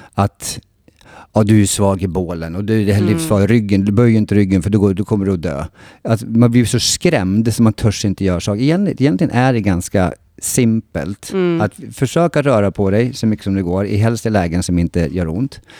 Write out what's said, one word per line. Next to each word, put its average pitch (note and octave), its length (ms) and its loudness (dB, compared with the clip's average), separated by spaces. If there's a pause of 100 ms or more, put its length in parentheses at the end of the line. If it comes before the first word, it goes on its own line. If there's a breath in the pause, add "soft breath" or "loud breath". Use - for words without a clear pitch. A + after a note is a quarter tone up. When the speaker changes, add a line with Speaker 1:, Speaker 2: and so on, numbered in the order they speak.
(140 loud breath)
Speaker 1:
att, - 440 -4 (760 loud breath)
"Ja, A2 100 2
du G#2 200 6
är G2 40 4
svag G2 360 0
i G2 60 -2
bålen E2 480 -6
och G#2 80 -6
du A2 180 0
är G2 40 0
det G#2 60 2
här G2+ 100 2
Speaker 2:
Mm. G2+ 100 2
Speaker 1:
livsfarliga G2+ 340 2
ryggen, G2+ 380 2
du G#2 80 0
böjer A#2 260 4
inte G#2 160 0
ryggen F#2+ 280 2
för F2 80 -4
då G#2+ 80 2
går, G2 160 2
då F#2+ 100 -4
kommer G2+ 220 -2
du G2 60 0
att E2+ 100 -4
dö." D2+ 220 -6 (380 loud breath)
Att A2 200 0
man A#2 280 4
blir A#2+ 140 4
så A2 160 0
skrämd A2+ 760 0
så A#2 80 0
man A2 100 4
törs - 320 -2
inte G2 200 -2
göra F2+ 160 0
saker. G#2 220 -4
Egent-, F3 260 0 (140)
egentligen - 280 0
är B2+ 220 2
det A#2 80 0
ganska F#2 520 0 (280)
simpelt A2 920 -2
Speaker 2:
Mm. F3 280 -2
Speaker 1:
att G#2+ 120 -2 (200)
försöka D#3 500 -2
röra A2 280 2
på G2 200 -2
dig A#2 240 0
så - 120 -4
mycket G#2+ 180 -2
som F#2+ 100 -2
det G2 80 -2
går, F#2 240 -2
i G#2 100 -4
helst A2+ 300 0
i A2+ 40 0
lägen F2+ 320 0
som F2 160 0
inte E2+ 220 0
gör E2 280 -2
ont. A2 320 -6 (200 loud breath)